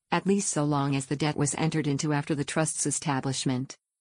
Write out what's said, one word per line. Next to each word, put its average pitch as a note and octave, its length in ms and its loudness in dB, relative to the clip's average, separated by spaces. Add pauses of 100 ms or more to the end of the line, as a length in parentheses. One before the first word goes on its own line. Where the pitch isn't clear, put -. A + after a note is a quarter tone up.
(120)
at E3+ 160 0
least G3 220 2
so D3 160 0
long C#3+ 300 2
as C#3 100 -2
the D3+ 100 -4
debt D3+ 220 0
was C#3+ 180 0
entered D#3 320 0
into D3 240 0
after D3 240 0
the C#3+ 80 0
trust's - 420 -2
establishment. C3+ 920 -2 (240)